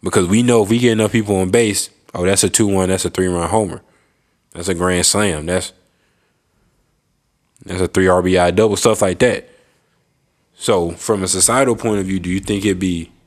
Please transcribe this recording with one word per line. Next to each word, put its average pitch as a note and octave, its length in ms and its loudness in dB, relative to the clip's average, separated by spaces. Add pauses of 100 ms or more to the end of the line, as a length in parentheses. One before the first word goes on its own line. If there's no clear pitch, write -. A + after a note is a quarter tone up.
Because F#2+ 240 0
we G#2+ 160 2
know A#2+ 200 4
if G2 80 0
we A2+ 80 2
get A#2+ 140 2
enough A2 200 0
people G#2 240 0
on F#2 140 0
base, G#2+ 400 0 (240)
oh, F2+ 100 -4
that's G2 180 2
a G2 80 0
two G#2+ 160 0
one, F#2+ 220 0
that's F#2 160 -2
a F2 60 -2
three-run F2+ 400 -2
homer. G2+ 320 -2 (720)
That's F2+ 140 -10
a F#2+ 60 -2
grand F2+ 300 0
slam. F#2+ 420 0
That's, F2+ 280 -4 (1900)
that's F#2 160 -4
a F2+ 60 -2
three F#2+ 200 2
R F2+ 140 4
B F#2 160 2
I F2 120 4
double, G2+ 260 2
stuff A2 260 2
like F#2 160 -2
that. B2 320 0 (1040)
So F2+ 380 -2
from G2 300 -2
a F#2 60 -4
societal A2+ 480 0
point G#2 240 -2
of F#2 60 -4
view, F#2+ 120 -2
do F2 120 -6
you F#2+ 100 -2
think G2+ 240 -4
it'd F#2+ 160 0
be F2 320 -4 (140)